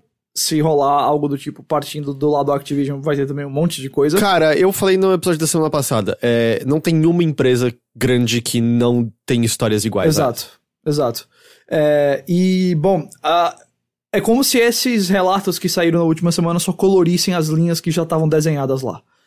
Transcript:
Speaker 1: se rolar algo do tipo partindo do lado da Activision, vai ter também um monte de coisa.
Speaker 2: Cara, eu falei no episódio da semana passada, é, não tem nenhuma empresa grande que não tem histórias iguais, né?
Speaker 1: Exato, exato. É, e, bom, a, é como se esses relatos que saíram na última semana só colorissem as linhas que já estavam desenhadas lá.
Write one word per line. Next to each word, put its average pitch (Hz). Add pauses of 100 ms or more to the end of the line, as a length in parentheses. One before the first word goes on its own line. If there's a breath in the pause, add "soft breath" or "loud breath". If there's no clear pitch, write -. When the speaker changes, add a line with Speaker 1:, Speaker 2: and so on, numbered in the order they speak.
(360)
Speaker 1:
se -
rolar 143
algo 147
do 139
tipo -
partindo 143
do 143
lado 143
da 143
Activision, 139
vai 147
ter 139
também 143
um 139
monte 147
de 135
coisa. 151
Speaker 2:
Cara, 170
eu 180
falei 190
no 190
episódio 170
da 156
semana 156
passada, 117
é, 117
não 139
tem 165
nenhuma 170
empresa 127 (220)
grande 120
que 120
não 120 (160)
tem 117
histórias 107
iguais, 107
né? -
Speaker 1:
Exato, 117 (400)
exato. 147 (400 soft breath)
É, 147
e, 185
bom, 175 (120)
a, 170 (560)
é 202
como 233
se 262
esses 233
relatos 190
que 185
saíram 170
na 170
última 165
semana 170
só 180
colorissem 180
as 160
linhas 165
que 170
já 165
estavam 160
desenhadas 147
lá. 98 (240)